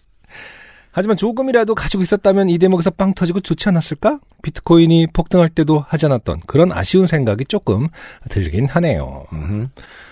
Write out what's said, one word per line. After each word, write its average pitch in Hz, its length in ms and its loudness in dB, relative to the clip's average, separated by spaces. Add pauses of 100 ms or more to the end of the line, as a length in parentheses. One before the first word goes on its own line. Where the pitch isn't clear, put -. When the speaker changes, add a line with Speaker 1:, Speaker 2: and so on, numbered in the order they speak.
(920)
Speaker 1:
하지만 202 260 -2
조금이라도 233 580 0
가지고 - 260 -4
있었다면 196 480 2
이 170 80 2
대목에서 185 320 2
빵 190 240 0
터지고 175 280 -2
좋지 - 280 -4
않았을까? 185 500 0 (220)
비트코인이 165 720 2
폭등할 170 360 2
때도 156 380 0
하지 156 200 0
않았던 110 400 -2
그런 180 240 4
아쉬운 185 340 0
생각이 131 400 -2
조금 127 420 -2 (420)
들긴 92 380 -2
하네요. 73 640 -4
Speaker 2:
음흠. 98 360 -6 (440)